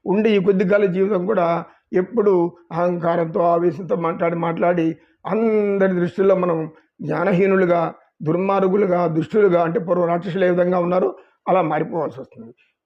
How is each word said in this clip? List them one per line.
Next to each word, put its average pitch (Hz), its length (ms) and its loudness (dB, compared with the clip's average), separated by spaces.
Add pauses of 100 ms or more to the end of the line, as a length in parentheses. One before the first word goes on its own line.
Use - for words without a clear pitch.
ఉండే 214 300 2
ఈ 190 80 2
కొద్ది 196 240 2
కాల 208 160 4
జీవితం 190 420 -2
కూడా 170 380 0 (280)
ఎప్పుడు 185 640 0 (160)
అహంకారంతో, 170 680 -2
ఆవేశంతో 170 560 0
మాట్లాడి, 170 400 -2
మాట్లాడి 170 600 0 (300)
అందరి 202 680 0
దృష్టిలో 185 400 0
మనం 165 380 -2 (300)
జ్ఞానహీనులుగా, 175 920 0 (280)
దుర్మార్గులుగా, 185 840 0
దుష్టులుగా, 170 560 2
అంటే 165 160 -2
పూర్వ 175 260 0
రాక్షసులు 170 400 -2
ఏ 180 60 4
విధంగా 180 280 2
ఉన్నారో 180 380 0 (320)
అలా 180 140 2
మారిపోవాల్సి 151 580 -4
వస్తుంది. 117 340 -20 (320)